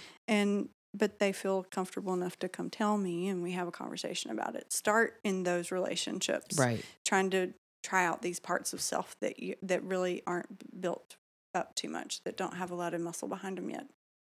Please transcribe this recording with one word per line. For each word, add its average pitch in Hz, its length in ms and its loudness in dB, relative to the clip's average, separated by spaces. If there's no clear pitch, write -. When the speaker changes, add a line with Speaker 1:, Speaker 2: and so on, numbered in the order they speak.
Speaker 1:
And, 202 420 4
but 202 260 0
they 196 120 4
feel 190 320 0
comfortable 190 500 -2
enough 180 260 0
to 185 100 -2
come 175 200 -6
tell 208 280 2
me, 180 300 0
and 185 140 0
we 175 120 -2
have 175 140 -2
a 175 40 -4
conversation - 600 -6
about - 240 -2
it. - 160 -10
Start - 520 4
in 185 200 2
those 175 280 2
relationships. - 880 0
Speaker 2:
Right. 120 240 4
Speaker 1:
Trying 190 260 4
to 185 220 2
try 185 220 4
out 165 160 0
these 175 180 -2
parts - 340 -2
of - 80 -6
self - 400 -2
that - 180 -2
you, - 220 -4
that 185 220 0
really 185 440 0
aren't 175 320 -4
b-, - 60 -16
built - 360 -4
up - 220 -2
too - 140 -4
much, - 340 -6
that - 140 -6
don't 175 180 -2
have 180 160 -4
a 175 40 -4
lot 175 180 -2
of 170 80 -2
muscle 170 260 -4
behind 190 320 -4
'em - 100 -6
yet. - 180 -8